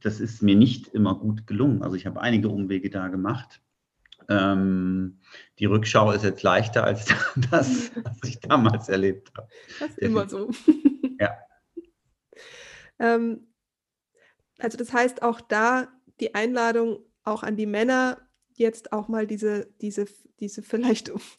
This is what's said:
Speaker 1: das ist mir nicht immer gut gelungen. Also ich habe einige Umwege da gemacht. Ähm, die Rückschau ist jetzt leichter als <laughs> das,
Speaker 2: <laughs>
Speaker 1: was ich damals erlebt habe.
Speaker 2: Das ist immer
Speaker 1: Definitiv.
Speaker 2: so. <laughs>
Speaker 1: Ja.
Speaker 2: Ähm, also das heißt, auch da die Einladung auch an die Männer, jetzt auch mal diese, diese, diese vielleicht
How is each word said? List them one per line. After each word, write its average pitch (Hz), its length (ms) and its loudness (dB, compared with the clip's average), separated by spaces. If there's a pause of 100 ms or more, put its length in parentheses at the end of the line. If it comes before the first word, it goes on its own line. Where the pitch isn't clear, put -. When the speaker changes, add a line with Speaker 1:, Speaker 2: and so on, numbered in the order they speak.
Speaker 1:
das 107 200 -4
ist 110 220 -6
mir 101 140 6
nicht - 320 6
immer 101 300 2
gut 110 280 -4
gelungen. 117 360 0
Also 90 140 -4
ich 92 100 -8
habe 90 140 -8
einige 110 280 2
Umwege 98 420 -4
da 92 180 -6
gemacht. 95 540 -6 (680)
Ähm, 95 920 0 (380)
die 104 80 2
Rückschau 107 460 4
ist 104 120 0
jetzt 98 180 -2
leichter 101 420 2
als 107 220 0
<laughs> - 460 0
das, 254 460 0
Speaker 2:
<laughs> 226 60 -8
Speaker 1:
was - 240 -10
ich 110 120 -10
damals 110 480 2
erlebt 95 480 0
habe. - 120 -16 (300)
Speaker 2:
Das 302 120 -8
ist - 80 -18
immer 208 280 0
Speaker 1:
Definitiv. 196 400 -4
Speaker 2:
so. 311 80 10
<laughs> - 460 0
Speaker 1:
Ja. - 100 0 (1700)
Speaker 2:
Ähm, 233 480 0 (1120)
also 226 180 -6
das 240 160 -6
heißt, 247 300 2
auch 233 180 0
da 240 480 0 (320)
die - 140 -4
Einladung 233 680 0 (240)
auch 214 180 -4
an 214 140 -6
die 214 100 -4
Männer, 247 520 0 (360)
jetzt 226 380 -2
auch 208 160 -6
mal 220 180 -2
diese, 208 540 -4
diese, 202 260 -4 (320)
diese 208 240 -10
vielleicht 240 480 0 (280)